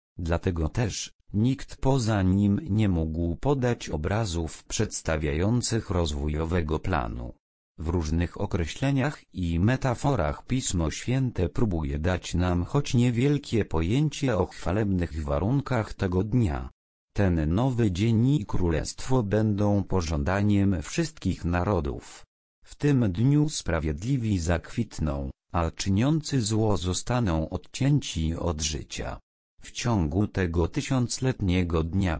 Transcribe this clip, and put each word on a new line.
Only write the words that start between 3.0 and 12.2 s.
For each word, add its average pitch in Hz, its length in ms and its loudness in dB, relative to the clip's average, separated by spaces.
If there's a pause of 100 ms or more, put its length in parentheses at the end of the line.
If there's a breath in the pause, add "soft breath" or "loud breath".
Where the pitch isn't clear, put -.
podać 123 540 0
obrazów 82 720 -2
przedstawiających 87 1300 0
rozwój 76 500 0
owego 80 400 0
planu. 87 540 -4 (440)
W 85 100 -6
różnych 82 540 0
określeniach 131 800 -2 (120)
i 85 260 0
metaforach 120 840 0
Pismo 87 460 0
Święte 120 580 -2
próbuje 78 500 0
dać 90 340 -2